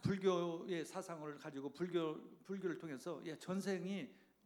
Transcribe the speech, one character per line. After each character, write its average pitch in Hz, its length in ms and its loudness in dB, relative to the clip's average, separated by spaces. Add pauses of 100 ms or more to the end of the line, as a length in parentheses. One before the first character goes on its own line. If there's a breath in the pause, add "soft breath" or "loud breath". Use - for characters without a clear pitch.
불 190 180 4
교 175 460 4
의 165 180 2
사 190 160 -4
상 160 240 -6
을 147 140 -6
가 156 100 -6
지 139 100 -4
고 135 140 -2
불 175 160 0
교, 165 320 2 (240)
불 190 160 -4
교 185 80 2
를 156 100 0
통 156 140 -6
해 123 60 -6
서, 156 260 -4
"야, 160 140 -4
전 185 180 0
생 190 240 2
이 185 280 -2 (360 loud breath)